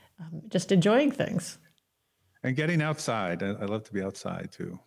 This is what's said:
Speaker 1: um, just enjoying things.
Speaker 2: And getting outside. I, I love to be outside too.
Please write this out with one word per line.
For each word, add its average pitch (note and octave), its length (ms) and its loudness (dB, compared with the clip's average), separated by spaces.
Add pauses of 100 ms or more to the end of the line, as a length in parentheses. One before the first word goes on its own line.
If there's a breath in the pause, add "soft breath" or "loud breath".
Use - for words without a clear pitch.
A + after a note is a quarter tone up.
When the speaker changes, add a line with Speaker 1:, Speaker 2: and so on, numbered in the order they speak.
(200 loud breath)
Speaker 1:
um, D#3+ 280 -12
just F#3 240 0
enjoying G#3+ 400 6
things. - 460 -4 (880)
Speaker 2:
And B2+ 120 -2
getting D#3 260 2
outside. A2 640 0
I, G2 60 0
I G2+ 160 -4
love A2 180 -2
to - 100 -14
be G2 80 -2
outside F#2 500 -6
too. F2 360 -10